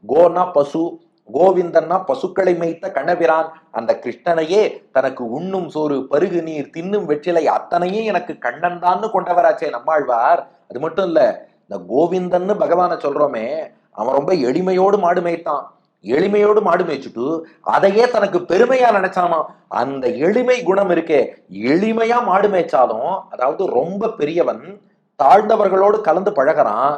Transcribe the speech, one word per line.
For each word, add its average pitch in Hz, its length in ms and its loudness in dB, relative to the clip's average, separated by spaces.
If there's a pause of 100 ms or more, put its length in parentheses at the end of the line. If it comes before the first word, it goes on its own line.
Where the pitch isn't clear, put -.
கோனா 170 440 4
பசு, 147 320 0 (500)
கோவிந்தன்னா 170 680 2
பசுக்களை 185 520 -2
மேய்த்த 165 360 -6
கண்ணபிரான். 160 580 0 (220)
அந்த 113 220 -4
கிருஷ்ணனையே 165 680 -2 (280)
தனக்கு 131 400 -2
உண்ணும் 180 380 -6
சோறு, 151 380 -2
பருகு 170 340 0
நீர், 156 320 -8
தின்னும் 185 320 -6
வெற்றிலை 156 420 -2
அத்தனையும் 180 580 -2
எனக்கு 180 320 -4
கண்ணன் 170 420 -6
தான்னு 196 340 -2
கொண்டவராச்சே 170 560 0
நம்மாழ்வார். 135 720 0 (280)
அது 123 100 -12
மட்டும் 160 260 -4
இல்ல, 165 140 2 (480)
இந்த 101 100 -10 (100)
கோவிந்தன்னு 175 720 0
பகவானை 170 380 2
சொல்றோமே, 139 480 -2 (460)
அவன் 127 240 -4
ரொம்ப 156 180 0
எளிமையோடு 185 680 2
மாடு 175 220 0
மேய்த்தான். 165 420 -6 (400)
எளிமையோடு 208 580 2
மாடு 180 220 2
மேய்ச்சிட்டு 127 420 -6 (360)
அதையே 196 480 2
தனக்கு 202 300 0
பெருமையா 240 500 2
நினைச்சானாம். 180 600 0 (180)
அந்த 131 400 -4
எளிமை 208 560 2
குணம் 190 260 2
இருக்கே, 165 300 2 (440)
எளிமையா 220 600 2
மாடு 196 240 2
மேய்ச்சாலும், 139 640 0 (180)
அதாவது 139 360 -2
ரொம்ப 165 440 -2
பெரியவன் 143 540 -4 (560)
தாழ்ந்தவர்களோடு 202 840 4
கலந்து 185 300 0
பழகுறான் 139 680 2